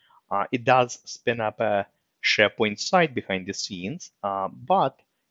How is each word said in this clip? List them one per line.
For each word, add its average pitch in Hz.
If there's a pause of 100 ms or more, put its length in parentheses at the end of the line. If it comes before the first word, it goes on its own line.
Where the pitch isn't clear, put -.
(300)
uh, 98
it 120
does 127
spin -
up 107
a 104 (360)
SharePoint 104
site 165
behind 95
the 98
scenes, 104 (120)
uh, 196
but 139 (320)